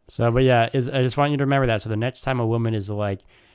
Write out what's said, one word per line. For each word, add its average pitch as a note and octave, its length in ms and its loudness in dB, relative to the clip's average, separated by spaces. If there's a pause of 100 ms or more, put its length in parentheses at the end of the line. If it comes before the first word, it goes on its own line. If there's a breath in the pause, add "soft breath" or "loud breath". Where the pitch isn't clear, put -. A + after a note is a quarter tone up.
So, A#2 220 0
but B2 120 2
yeah, A#2+ 320 4
is, C3 160 -2
I C3+ 100 0
just B2+ 160 0
want D3 140 2
you C#3+ 80 0
to C#3 60 -2
remember C3+ 240 2
that. G#2+ 120 0
So - 80 -8
the G#2+ 80 -4
next A#2+ 240 -4
time C3 180 -2
a A2+ 80 0
woman A2+ 280 0
is G2+ 160 -4
like, G#2 300 -4 (340 soft breath)